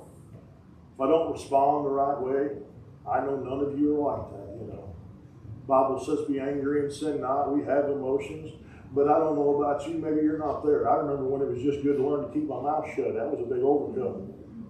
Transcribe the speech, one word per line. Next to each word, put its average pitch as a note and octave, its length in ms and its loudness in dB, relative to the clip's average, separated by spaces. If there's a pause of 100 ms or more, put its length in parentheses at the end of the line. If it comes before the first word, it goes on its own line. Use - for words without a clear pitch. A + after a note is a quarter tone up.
(960)
If - 60 -8
I C3+ 80 4
don't D#3+ 240 4
respond C#3 540 2
the C#3 40 2
right C#3 300 2
way, C3+ 280 0 (600)
I C3+ 120 2
know C#3 160 0
none C3+ 280 -2
of C#3 140 -2
you D3 280 4
are - 120 0
like - 140 -10
that, - 280 -14
you G#2+ 80 -10
know. - 260 -14 (720)
Bible C3+ 320 4
says, D3 300 -2
"Be C3+ 100 0
angry C#3+ 420 0
and C#3 120 -2
sin D3 300 -4
not." C#3 300 0
We D3 120 0
have C#3+ 240 2
emotions, C#3 640 -2 (420)
but C#3+ 140 4
I E3 100 6
don't D#3 160 2
know C#3+ 260 4
about - 280 0
you. E3+ 60 -4
Maybe D#3 260 0
you're D#3 180 2
not D#3 260 -4
there. D3 240 4
I C#3+ 80 6
remember C#3 280 -2
when C3+ 160 -2
it C3 80 0
was A#2+ 140 -4
just C#3+ 200 0
good C#3+ 140 2
to C3 100 2
learn C#3 220 -2
to - 40 -12
keep D3+ 140 -2
my B2 140 -6
mouth D3 340 -2
shut. B2 200 -2
That A2+ 160 -2
was C#3+ 100 -2
a A#2+ 120 -4
big B2 120 2
overcoming, A#2+ 680 0 (360)